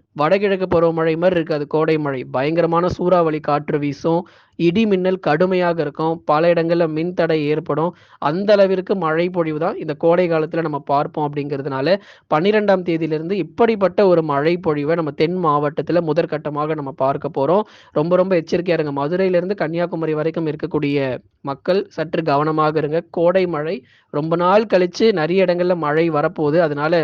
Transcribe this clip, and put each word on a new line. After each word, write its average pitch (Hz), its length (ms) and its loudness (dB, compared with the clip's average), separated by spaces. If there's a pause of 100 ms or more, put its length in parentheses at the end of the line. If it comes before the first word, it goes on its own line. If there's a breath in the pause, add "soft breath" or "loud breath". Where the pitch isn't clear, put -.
(120)
வடகிழக்கு 185 560 0
பருவமழை 165 480 2
மாதிரி 175 240 2
இருக்காது 151 260 -4
கோடை 156 320 0
மழை. 139 260 -4
பயங்கரமான 165 640 0
சூறாவளி 175 520 0
காற்று 147 380 -2
வீசும், 156 440 -2 (360 loud breath)
இடி 175 280 2
மின்னல் 185 320 0
கடுமையாக 180 640 0
இருக்கும், 156 340 -2 (100)
பல 156 240 2
இடங்கள்ல 170 400 2
மின்தடை 165 560 -2
ஏற்படும். 151 480 -2 (300 loud breath)
அந்த 196 300 0
அளவிற்கு 190 440 2
மழை 165 320 0
பொழிவு 160 300 -2
தான் 180 180 -2
இந்த 165 180 -8
கோடை 170 340 2
காலத்துல 160 340 0
நம்ம 151 160 -4
பார்ப்போம். 151 460 -2
அப்படிங்கிறதுனால 143 640 -4 (420 loud breath)
பன்னிரெண்டாம் 196 540 2
தேதியிலிருந்து 165 480 -2
இப்படிப்பட்ட 202 760 0
ஒரு 175 160 4
மழை 151 340 0
பொழிவை 156 380 -2
நம்ம 160 160 -2
தென் 165 340 0
மாவட்டத்துல 147 580 0
முதற்கட்டமாக 151 720 -2
நம்ம 139 180 -8
பார்க்க 139 420 -2
போறோம். 156 280 2 (300 loud breath)
ரொம்ப, 170 240 2
ரொம்ப 185 200 2
எச்சரிக்கையா 170 360 -2
இருங்க. 156 200 0
மதுரையிலிருந்து 180 640 0
கன்னியாகுமரி 165 600 -4
வரைக்கும் 160 320 -2
இருக்கக்கூடிய 151 520 -2 (420)
மக்கள் 180 480 -4
சற்று 160 340 -6
கவனமாக 156 560 0
இருங்க. 147 200 -2 (120)
கோடை 180 360 2
மழை 165 300 -4 (380 soft breath)
ரொம்ப 160 220 -2
நாள் 185 280 4
கழிச்சு 196 480 2
நிறைய 175 320 2
இடங்கள்ல 180 320 0
மழை 160 340 0
வரப்போகுது. 156 480 0
அதனால 156 460 0